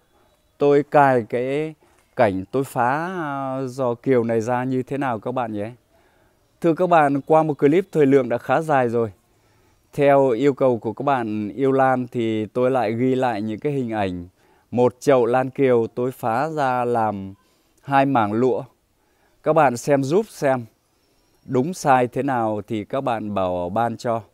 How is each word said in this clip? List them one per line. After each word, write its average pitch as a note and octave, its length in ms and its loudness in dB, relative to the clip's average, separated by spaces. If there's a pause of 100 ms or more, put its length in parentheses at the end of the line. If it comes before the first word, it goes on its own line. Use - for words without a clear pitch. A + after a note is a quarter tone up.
(580)
tôi C#3+ 240 4
cài C3+ 460 2
cái C#3 460 -4 (420)
cảnh F#2+ 340 2
tôi C3+ 140 -2
phá, C3+ 420 -2
à, C#3 600 -8
giò B2 280 -4
kiều B2 300 0
này A2+ 160 0
ra B2 240 -2
như B2+ 180 -4
thế C3+ 160 -8
nào B2 220 -4
các B2+ 120 -8
bạn A#2+ 200 -6
nhé. G#2 200 -8 (880)
Thưa E3 140 2
các F3+ 120 -2
bạn, C#3+ 340 4
qua D#3 220 2
một D#3 160 -2
clip D#3+ 340 2
thời D3+ 140 4
lượng C3+ 220 4
đã A#2+ 100 -4
khá C3+ 220 0
dài C#3 280 0
rồi. A2+ 240 -2 (800)
Theo C#3 380 4
yêu B2+ 240 2
cầu B2+ 240 0
của A2 140 -6
các A#2 100 -10
bạn A2 460 -2
yêu C3 240 0
lan C3 360 2
thì A2 380 -2
tôi B2+ 240 0
lại A#2 220 0
ghi B2+ 220 0
lại B2 280 -2
những A2 180 -6
cái D3 120 -4
hình B2+ 180 -4
ảnh. F#2 380 -4 (420)
Một B2 300 2
chậu B2+ 260 4
lan B2+ 240 0
kiều B2 440 2
tôi B2 180 -4
phá A#2+ 360 -4
ra C3 360 -2
làm G#2 500 -2 (480)
hai C#3 240 2
mảng A#2 260 2
lụa. A#2+ 320 0 (760)
Các D#3 100 0
bạn C#3+ 240 4
xem C#3 280 0
giúp F#3 240 0
xem. C3 380 -2 (800)
Đúng C3 300 -2
sai B2+ 340 2
thế C3 140 -6
nào A2+ 440 -2
thì G#2+ 180 -6
các C3+ 160 -6
bạn G#2+ 340 -6
bảo F2+ 360 -2
ban A2+ 260 -2
cho. A2+ 260 -4 (120)